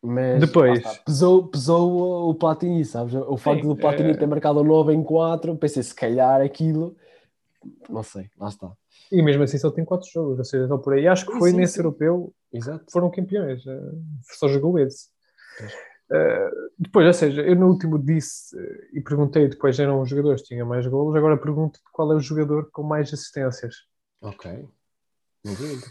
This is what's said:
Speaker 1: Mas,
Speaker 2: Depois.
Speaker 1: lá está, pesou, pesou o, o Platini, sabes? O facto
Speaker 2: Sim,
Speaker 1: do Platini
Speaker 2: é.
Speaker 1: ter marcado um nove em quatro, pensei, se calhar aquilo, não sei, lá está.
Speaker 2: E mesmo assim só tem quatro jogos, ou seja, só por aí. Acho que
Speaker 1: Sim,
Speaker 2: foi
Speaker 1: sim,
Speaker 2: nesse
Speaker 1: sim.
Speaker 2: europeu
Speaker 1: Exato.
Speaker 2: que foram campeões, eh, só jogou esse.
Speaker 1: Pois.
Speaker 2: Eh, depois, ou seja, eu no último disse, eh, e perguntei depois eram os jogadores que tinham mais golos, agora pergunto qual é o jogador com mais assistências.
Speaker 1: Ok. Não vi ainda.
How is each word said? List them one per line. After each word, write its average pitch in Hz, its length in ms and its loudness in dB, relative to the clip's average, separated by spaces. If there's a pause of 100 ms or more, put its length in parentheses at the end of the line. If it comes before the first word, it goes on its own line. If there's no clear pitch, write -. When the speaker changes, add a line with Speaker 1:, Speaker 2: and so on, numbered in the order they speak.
Speaker 1:
Mas, 127 480 2
Speaker 2:
Depois. 165 160 6
Speaker 1:
lá 123 80 6
está, 117 200 -4 (100)
pesou, 180 440 4
pesou 170 420 2 (380)
o, - 20 2
o 156 40 0
Platini, 165 500 0
sabes? 120 300 -8
O 135 220 -4
facto 147 260 0
Speaker 2:
Sim, 147 60 -2
Speaker 1:
do 151 80 0
Platini 151 360 0
Speaker 2:
é. 147 40 0
Speaker 1:
ter 147 100 0
marcado 147 340 0
um 147 40 4
nove 156 300 4
em 160 80 0
quatro, 160 540 -2
pensei, 143 260 -2
se - 120 -10
calhar 127 460 2
aquilo, 160 560 -2 (920)
não 110 140 -10
sei, 101 360 -16
lá 101 100 -12
está. 95 240 -16 (380)
Speaker 2:
E 180 120 4
mesmo 147 200 4
assim 143 160 -2
só 151 120 0
tem 165 140 -4
quatro 180 260 -6
jogos, 143 280 -4
ou 127 60 -4
seja, 131 240 -2
só 139 100 0
por 135 160 -2
aí. 139 140 2
Acho 185 180 2
que 208 60 -8
Speaker 1:
Sim, 247 60 -4
Speaker 2:
foi 180 120 4
Speaker 1:
sim, 180 60 2
Speaker 2:
nesse 180 180 0
Speaker 1:
sim. - 60 -6
Speaker 2:
europeu 170 540 -2 (180)
Speaker 1:
Exato. 127 340 -10
Speaker 2:
que - 60 -20
foram 175 180 0
campeões, 180 560 -6
eh, 139 260 -12 (460)
só 151 100 2
jogou 147 300 2
esse. 135 300 -2 (480)
Speaker 1:
Pois. 107 220 -16 (340)
Speaker 2:
Eh, 120 380 2 (280)
depois, 175 280 4
ou 175 80 8
seja, 147 280 0
eu 180 140 4
no 185 120 6
último 165 300 2
disse, - 600 -4
eh, - 400 -16
e - 40 -8
perguntei 147 460 2
depois 135 300 0
eram 139 240 0
os 127 80 -4
jogadores 143 320 0
que - 60 -20
tinham 120 200 -8
mais 123 180 -4
golos, 143 300 -2
agora 156 220 4
pergunto 151 420 -4 (120)
qual 156 200 -2
é 156 40 4
o 156 40 2
jogador 151 520 -4
com 151 100 -12
mais 151 300 -4
assistências. 131 640 -8 (460)
Speaker 1:
Ok. 104 480 -16 (760)
Não 143 120 -10
vi 135 100 -12
ainda. 135 240 -12